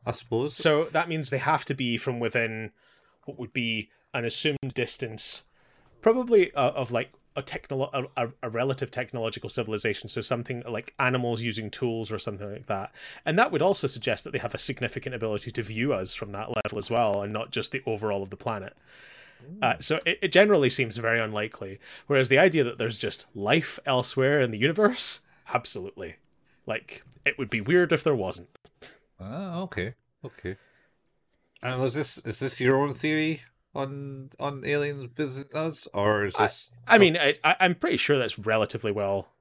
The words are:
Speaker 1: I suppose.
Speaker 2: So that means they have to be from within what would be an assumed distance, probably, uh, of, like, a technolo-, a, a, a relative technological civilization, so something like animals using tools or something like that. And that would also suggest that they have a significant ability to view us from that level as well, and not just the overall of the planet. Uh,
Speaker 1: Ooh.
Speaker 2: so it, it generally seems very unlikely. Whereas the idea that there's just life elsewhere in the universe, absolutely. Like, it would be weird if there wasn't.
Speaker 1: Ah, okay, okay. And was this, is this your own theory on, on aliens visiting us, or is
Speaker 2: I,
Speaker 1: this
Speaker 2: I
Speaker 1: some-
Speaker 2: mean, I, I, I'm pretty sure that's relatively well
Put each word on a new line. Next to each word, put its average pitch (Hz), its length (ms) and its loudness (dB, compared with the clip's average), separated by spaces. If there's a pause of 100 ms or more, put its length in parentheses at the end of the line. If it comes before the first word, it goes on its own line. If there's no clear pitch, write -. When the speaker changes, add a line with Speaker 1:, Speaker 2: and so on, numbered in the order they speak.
Speaker 1:
I 120 60 -4
suppose. 120 440 -2
Speaker 2:
So 156 360 4
that 170 180 0
means 156 200 -2
they 135 100 -2
have 147 260 2
to 143 80 -4
be 123 240 0
from 120 220 -4
within 110 520 -2 (520)
what - 160 -14
would 117 140 -10
be 113 360 -2 (240)
an 120 120 -2
assumed 139 500 -2
distance, - 680 -4 (580)
probably, 233 520 4
uh, 131 180 4
of, 123 200 -4
like, 120 200 0 (240)
a 139 60 -4
technolo-, 139 480 -6 (260)
a, 120 120 0
a, - 20 -8 (140)
a 120 60 -6
relative 131 420 -2
technological 113 580 -6
civilization, 110 580 -2
so 117 140 -4
something 120 480 -2
like 107 300 -8
animals 123 420 0
using 110 300 -4
tools 113 400 -4
or 107 80 -4
something 104 320 -6
like - 160 -14
that. 98 240 -4 (340)
And 160 140 2
that 233 120 4
would 147 120 2
also 185 240 2
suggest 117 360 -2
that - 80 -10
they - 80 -4
have - 140 -6
a 113 60 -4
significant 123 560 -4
ability 110 340 -2
to 117 140 -6
view 110 280 -2
us 95 220 -2
from 101 200 -8
that 104 160 -8
level 107 280 -4
as 104 140 -4
well, 107 320 2
and 104 100 -6
not 110 160 -6
just - 220 -4
the 131 160 -4
overall 104 340 -2
of 95 80 -8
the 98 80 -12
planet. 104 360 -6 (880)
Uh, 117 160 2
Speaker 1:
Ooh. - 40 -6
Speaker 2:
so 156 240 0
it, 165 160 0
it 180 100 -2
generally 180 380 8
seems 113 280 -2
very 113 220 2
unlikely. 104 600 -4 (260)
Whereas 131 240 4
the 131 100 8
idea 165 240 6
that 120 140 0
there's 113 220 -2
just - 340 -4
life 113 540 0
elsewhere 131 520 2
in 123 120 2
the 110 80 -6
universe, 196 600 2 (340)
absolutely. 95 640 -4 (500)
Like, - 360 -8 (220)
it 143 140 0
would 120 100 -4
be 117 100 0
weird 156 320 4
if 156 120 0
there 151 120 2
wasn't. 92 340 -4 (720)
Speaker 1:
Ah, 165 420 -8
okay, 117 320 -6 (320)
okay. 95 300 -10 (1040)
And 127 200 -4
was 131 120 0
this, 143 260 -4
is - 200 -8
this 131 200 -4
your 131 220 6
own 143 120 0
theory 156 500 -2 (300)
on, 139 560 -8 (120)
on 139 240 -6
aliens 143 500 -2
visiting 139 420 -6
us, 156 360 -4
or 101 320 4
is 92 100 -4
Speaker 2:
I, 110 80 4
Speaker 1:
this - 280 -4 (160)
Speaker 2:
I 226 80 8
Speaker 1:
some- 220 60 10
Speaker 2:
mean, 170 160 8
I, 151 160 4 (100)
I, 170 180 6
I'm 180 140 6
pretty - 220 0
sure 147 200 4
that's 123 220 0
relatively 110 520 2
well 98 380 0 (120)